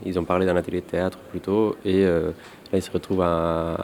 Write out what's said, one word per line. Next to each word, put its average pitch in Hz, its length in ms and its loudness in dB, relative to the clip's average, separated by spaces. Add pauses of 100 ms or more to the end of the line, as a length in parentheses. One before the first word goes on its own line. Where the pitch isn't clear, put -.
ils 92 140 -2
ont 85 60 -2
parlé 92 200 2
d'un 90 120 2
atelier 87 240 -2
de - 40 -10
théâtre 90 320 -2 (120)
plutôt, 104 560 0
et, 95 180 4
euh, 82 280 2 (400)
là, 95 80 2
ils - 20 2
se - 100 -8
retrouvent 92 300 0
à, 82 640 0